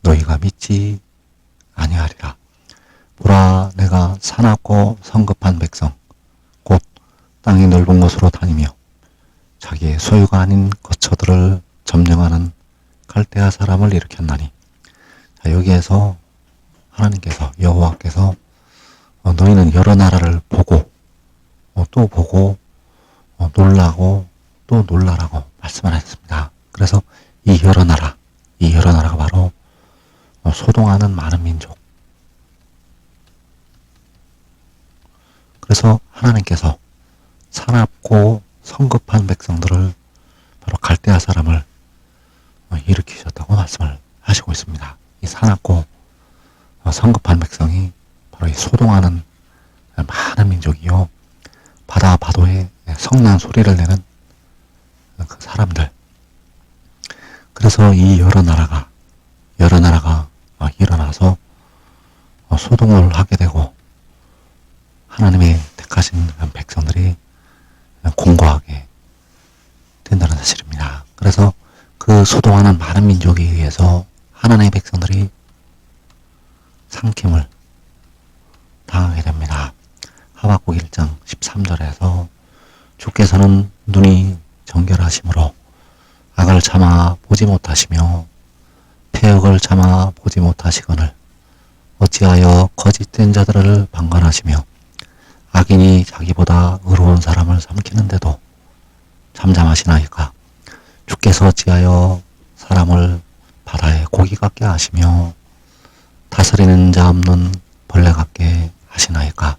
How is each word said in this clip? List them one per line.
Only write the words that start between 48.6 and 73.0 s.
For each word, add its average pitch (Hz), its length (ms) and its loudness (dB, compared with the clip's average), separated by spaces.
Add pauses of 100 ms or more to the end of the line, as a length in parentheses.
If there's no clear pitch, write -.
많은 - 540 -4
민족이요, 85 580 -4 (760)
바다 92 320 0
파도에 92 500 -2 (300)
성난 113 400 2
소리를 101 360 0
내는 87 220 0 (1300)
그 - 140 -20
사람들. 82 500 -6 (1600)
그래서 107 380 2
이 92 280 4
여러 90 220 4
나라가, 78 460 -2 (720)
여러 87 220 4
나라가 80 480 0 (300)
막 73 120 -6 (100)
일어나서, 90 560 0 (1120)
어, - 80 -2
소동을 98 600 2
하게 95 200 -2
되고 78 380 -2 (1300)
하나님의 90 520 2 (160)
택하신 85 520 -4 (240)
백성들이 82 640 -4 (1000)
공고하게 76 720 0 (1160)
된다는 82 320 -2
사실입니다. 71 680 -10 (120)
그래서 98 360 2 (460)
그 104 260 2
소동하는 101 540 2
많은 85 300 0